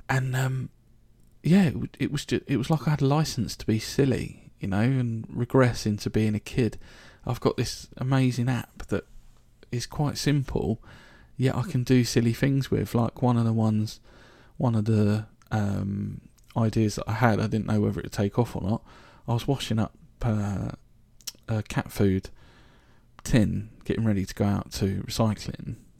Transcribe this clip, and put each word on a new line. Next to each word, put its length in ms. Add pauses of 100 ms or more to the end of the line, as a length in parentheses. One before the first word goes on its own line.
And, 260
um, 360 (720)
yeah, 220
it, 80
w-, 160 (100)
it 140
was 120
ju-, 220
it 100
was 140
like 160
I 40
had 120
a 40
license 500
to 100
be 120
silly, 800
you 100
know, 120
and 480
regress 580
into 240
being 240
a 60
kid. 380 (480)
I've 140
got 160
this 400
amazing 520
app 400
that 180 (640)
is 160
quite 300
simple, 640 (540)
yet 180
I 80
can 200
do 220
silly 280
things 380
with. 240
Like, 280
one 140
of 80
the 80
ones, 480 (560)
one 180
of 120
the, 400 (240)
um, 720 (340)
ideas 400
that 120
I 40
had, 280
I 60
didn't 200
know 140
whether 200
it 60
would 60
take 260
off 180
or 60
not. 200 (460)
I 60
was 120
washing 320
up, 180 (260)
uh, 480 (800)
a 140
cat 300
food 380 (920)
tin, 480 (140)
getting 200
ready 200
to 100
go 100
out 280
to 340
recycling. 680 (240)